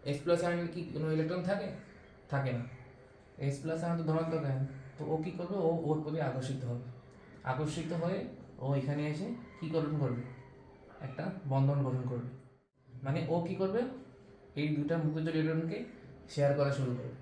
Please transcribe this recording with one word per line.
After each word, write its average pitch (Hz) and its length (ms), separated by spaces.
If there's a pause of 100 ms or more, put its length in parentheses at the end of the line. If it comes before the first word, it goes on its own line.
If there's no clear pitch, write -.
এইচ 139 180
প্লাস 170 220
আয়নের 170 240
কি - 260
কোনো 156 180
ইলেকট্রন 160 300
থাকে? 196 240 (640)
থাকে 131 240
না। 120 140 (720)
এইচ 139 240
প্লাস 165 220
আয়ন 170 140
তো 156 60
ধনাত্মক 160 400
আয়ন, 135 220 (320)
তো 147 60
ও 156 200
কী 180 60
করবে? 180 240
ও 165 160 (140)
ওর 151 180
প্রতি 151 180
আকর্ষিত 131 440
হবে। 120 180 (640)
আকর্ষিত 151 480
হয়ে 180 360 (300)
ও 135 160
এখানে 147 320
এসে 156 180 (360)
কী 160 100
গঠন 156 280
করবে? 120 240 (760)
একটা 160 300 (180)
বন্ধন 135 360
গঠন 127 240
করবে। 120 200 (760)
মানে 151 260
ও 170 200
কী 185 60
করবে? 190 260 (760)
এই 151 220
দুটা 151 220
মুক্তজোড় 156 380
ইলেকট্রনকে 160 480 (440)
শেয়ার 143 260
করা 139 180
শুরু 123 220
করবে। 123 280